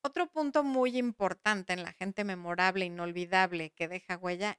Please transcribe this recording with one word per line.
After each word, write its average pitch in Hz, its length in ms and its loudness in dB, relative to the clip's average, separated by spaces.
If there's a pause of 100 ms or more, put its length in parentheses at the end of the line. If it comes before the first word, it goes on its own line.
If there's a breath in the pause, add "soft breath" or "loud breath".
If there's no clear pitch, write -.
Otro 320 240 0
punto 294 360 2
muy 254 340 2
importante 202 760 0
en 180 100 -2
la 170 100 -10
gente 196 300 -4
memorable, 185 640 0
inolvidable, 175 840 0
que 170 160 -4
deja 180 300 -8
huella, 185 420 -2